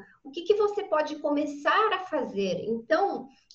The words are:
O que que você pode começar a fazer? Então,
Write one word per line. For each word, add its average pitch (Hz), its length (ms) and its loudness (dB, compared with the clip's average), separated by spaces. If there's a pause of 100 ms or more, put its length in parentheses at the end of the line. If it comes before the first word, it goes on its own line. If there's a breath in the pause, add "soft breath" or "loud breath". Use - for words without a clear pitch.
(220 loud breath)
O 285 80 -16
que 339 120 -10
que 415 120 4
você 415 300 0
pode 302 320 0
começar 294 760 2
a - 60 -4
fazer? 196 640 -2
Então, 311 640 0 (280 loud breath)